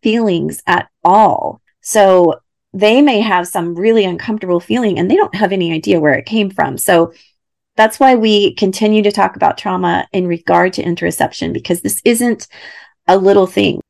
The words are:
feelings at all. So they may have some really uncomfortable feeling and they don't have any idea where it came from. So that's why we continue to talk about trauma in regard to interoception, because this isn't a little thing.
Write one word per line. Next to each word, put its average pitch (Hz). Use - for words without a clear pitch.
feelings 208
at 175
all. 190
So 185
they 214
may 254
have 185
some 170
really 214
uncomfortable 180
feeling 214
and 180
they 262
don't 403
have 196
any 175
idea 160
where 147
it -
came 214
from. 147
So 170
that's 220
why 262
we 214
continue 214
to 208
talk 190
about -
trauma 180
in 180
regard 175
to -
interoception, 170
because -
this -
isn't 240
a 185
little 196
thing. -